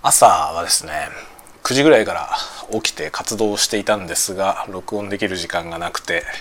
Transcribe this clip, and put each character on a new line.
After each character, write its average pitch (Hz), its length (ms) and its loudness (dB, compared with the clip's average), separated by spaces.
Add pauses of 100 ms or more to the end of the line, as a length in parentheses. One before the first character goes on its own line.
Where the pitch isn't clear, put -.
朝 139 240 6
は 80 360 4
で - 60 -6
す - 160 0
ね、 78 80 -10 (680)
九 - 100 -2
時 139 120 4
ぐ 156 40 8
ら 131 120 10
い 104 40 2
か 90 80 -2
ら 80 160 -4 (420)
起 - 220 -2
き - 20 -20
て 78 160 -8
活 - 280 -6
動 104 180 0
し - 100 2
て 107 120 -2
い 95 60 -4
た 107 120 2
ん 92 100 -8
で 82 80 -8
す 95 200 -2
が、 98 340 -2
録 95 260 -8
音 104 140 -4
で 101 80 -4
き 104 100 -2
る 95 100 -2
時 - 120 -6
間 90 220 -4
が 165 80 -10
な 170 120 -6
く - 100 -6
て - 220 -2 (180)